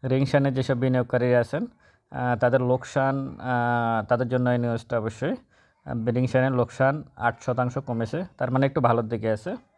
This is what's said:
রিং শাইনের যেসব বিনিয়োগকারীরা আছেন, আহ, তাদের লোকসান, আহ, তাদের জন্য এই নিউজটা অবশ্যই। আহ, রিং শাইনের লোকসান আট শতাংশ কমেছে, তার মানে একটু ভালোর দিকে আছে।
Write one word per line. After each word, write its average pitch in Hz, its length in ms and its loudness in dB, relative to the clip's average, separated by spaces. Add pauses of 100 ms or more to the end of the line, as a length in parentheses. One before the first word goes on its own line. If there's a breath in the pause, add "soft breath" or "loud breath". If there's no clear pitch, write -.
রিং 131 220 2
শাইনের 139 280 2
যেসব 127 240 0
বিনিয়োগকারীরা 123 600 2
আছেন, 156 260 -2 (440 soft breath)
আহ, 123 280 -2
তাদের 127 220 4
লোকসান, 135 800 0
আহ, 120 640 0
তাদের 120 240 2
জন্য 123 220 2
এই 123 80 2
নিউজটা 117 400 -2
অবশ্যই। 117 340 -4
আহ, - 760 -10
রিং 123 200 0
শাইনের 131 260 2
লোকসান 131 500 0 (140)
আট 117 260 -2
শতাংশ 123 360 -2
কমেছে, 123 460 -4 (140)
তার 127 120 -2
মানে 131 160 2
একটু 135 140 0
ভালোর 117 280 2
দিকে 110 220 -2
আছে। 175 260 -4 (220)